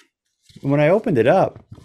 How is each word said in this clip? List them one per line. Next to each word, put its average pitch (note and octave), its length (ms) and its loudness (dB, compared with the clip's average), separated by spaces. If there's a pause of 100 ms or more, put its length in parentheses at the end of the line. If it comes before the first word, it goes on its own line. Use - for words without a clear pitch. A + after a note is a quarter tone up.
(600)
When C#3 180 -2
I D3+ 100 2
opened G3 280 -2
it G#2+ 100 2
up, E3 360 0 (220)